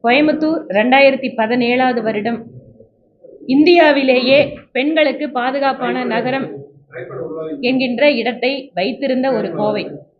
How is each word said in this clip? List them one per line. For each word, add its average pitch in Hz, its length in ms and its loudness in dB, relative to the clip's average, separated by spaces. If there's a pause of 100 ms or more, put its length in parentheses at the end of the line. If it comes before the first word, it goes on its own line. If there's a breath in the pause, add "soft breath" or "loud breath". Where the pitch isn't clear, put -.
கோயம்புத்தூர் 302 580 2 (140)
ரெண்டாயிரத்தி 269 520 4 (120)
பதினேழாவது 247 640 0
வருடம் 220 380 -4 (1120)
இந்தியாவிலேயே 277 840 6 (340)
பெண்களுக்கு 294 580 0
பாதுகாப்பான 254 840 -2
நகரம் 247 360 -2 (1200)
என்கின்ற 254 360 0 (100)
இடத்தை 240 380 -4 (220)
வைத்திருந்த 254 580 -4
ஒரு 220 160 -4 (100)
கோவை 208 260 -4 (360)